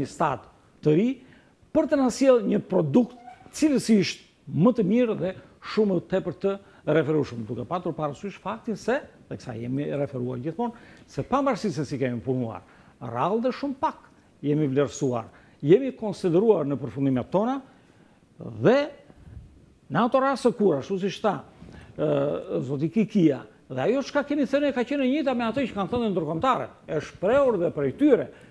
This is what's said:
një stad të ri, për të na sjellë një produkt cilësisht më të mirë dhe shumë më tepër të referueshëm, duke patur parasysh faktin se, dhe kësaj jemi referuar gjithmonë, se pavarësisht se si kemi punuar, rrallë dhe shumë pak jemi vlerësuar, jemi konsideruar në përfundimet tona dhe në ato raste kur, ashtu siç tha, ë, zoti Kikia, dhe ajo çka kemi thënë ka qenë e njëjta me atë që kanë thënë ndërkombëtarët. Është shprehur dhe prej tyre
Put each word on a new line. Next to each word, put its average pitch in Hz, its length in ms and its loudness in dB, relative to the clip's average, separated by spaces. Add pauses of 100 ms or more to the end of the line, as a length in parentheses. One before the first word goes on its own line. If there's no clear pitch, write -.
një 131 60 -2
stad 143 340 -2 (420)
të 151 120 4
ri, 233 260 2 (540)
për 311 140 4
të 302 80 2
na 262 140 4
sjellë 254 360 6
një 196 140 2
produkt 175 560 2 (360)
cilësisht 226 680 2 (320)
më 160 240 4
të 240 100 2
mirë 226 340 2
dhe 180 160 -4 (280)
shumë 208 320 0
më 170 140 0
tepër 180 260 -2
të 196 240 -4 (280)
referueshëm, 147 600 0
duke 120 180 -8
patur 170 280 -6
parasysh 156 480 -8
faktin 208 360 -8
se, 262 240 -2 (280)
dhe 113 80 -10
kësaj 113 240 -12
jemi 131 240 -4 (120)
referuar 127 420 -6
gjithmonë, 165 340 -6 (340)
se - 160 -6
pavarësisht 240 540 -2
se 151 80 -2
si 131 140 -6
kemi 123 220 -2
punuar, 117 420 -4 (380)
rrallë 139 420 -2
dhe 247 100 0
shumë 277 280 -8
pak - 300 -6 (320)
jemi 147 260 2
vlerësuar, 131 560 -2 (380)
jemi 240 300 4
konsideruar 185 720 2
në 139 100 -2
përfundimet 127 540 -2
tona 240 300 0 (760)
dhe 175 500 2 (1000)
në 180 140 2
ato 254 160 2
raste 262 320 2
kur, 185 240 4
ashtu 185 220 -4
siç 190 240 -4
tha, 165 200 0 (540)
ë, 147 640 -2
zoti 139 300 -4
Kikia, 165 540 2 (260)
dhe 131 100 -4
ajo 226 220 2
çka - 240 -2
kemi 294 160 0
thënë 277 320 0
ka 247 100 -2
qenë 277 200 -2
e 254 40 2
njëjta 269 260 0
me 240 100 -2
atë 233 240 -2
që - 60 -12
kanë 196 160 -4
thënë 233 220 0
ndërkombëtarët. 165 580 0 (180)
Është 156 280 -4
shprehur 247 420 2
dhe 165 120 0
prej 139 260 -2
tyre 247 300 4 (240)